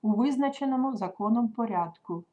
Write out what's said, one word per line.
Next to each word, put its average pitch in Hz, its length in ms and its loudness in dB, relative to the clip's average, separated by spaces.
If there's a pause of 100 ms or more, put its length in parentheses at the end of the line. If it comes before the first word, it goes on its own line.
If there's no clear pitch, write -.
у 214 100 2
визначеному 262 800 2
законом 214 540 0
порядку. 175 840 -4